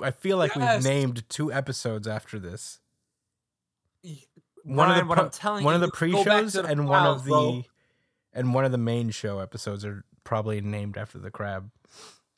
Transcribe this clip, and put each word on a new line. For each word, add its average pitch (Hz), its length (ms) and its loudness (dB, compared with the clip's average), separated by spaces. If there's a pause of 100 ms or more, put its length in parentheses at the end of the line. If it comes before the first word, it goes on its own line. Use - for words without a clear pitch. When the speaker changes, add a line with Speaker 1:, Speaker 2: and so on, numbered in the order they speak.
Speaker 1:
I 135 100 0
feel 190 260 0
like 156 180 2
Speaker 2:
Yes. 147 280 2
Speaker 1:
we've 135 80 4
named 127 380 0
two 151 220 -4
episodes 120 560 -4
after 110 320 -6
this. - 400 -12 (1200)
Speaker 2:
Y-, 156 140 -14 (460)
Speaker 1:
One 151 280 2
of - 20 4
Speaker 2:
Brian, 180 100 4
Speaker 1:
the 165 60 -4
Speaker 2:
what 170 80 2
Speaker 1:
pro-, 180 80 4
Speaker 2:
I'm - 60 -6
telling 208 340 -4
Speaker 1:
one 151 80 6
Speaker 2:
you, 175 100 4
Speaker 1:
of 170 80 2
the - 140 -2
Speaker 2:
you 170 80 2
go 202 100 4
back - 20 2
Speaker 1:
pre-shows 208 280 4
Speaker 2:
to 190 80 0
the 175 60 -2
Speaker 1:
and 147 200 0
one 180 200 6
of 147 140 2
Speaker 2:
files, 131 60 -8
bro. 151 140 6 (100)
Speaker 1:
the, 123 120 -6 (720)
and 127 200 0
one 131 120 4
of 127 60 2
the 123 60 0
main 117 320 0
show 101 300 -6
episodes 101 440 -8
are 101 220 -10 (180)
probably 107 380 -2
named 104 340 -6
after 107 220 -10
the 98 140 -14
crab 101 400 -8 (680)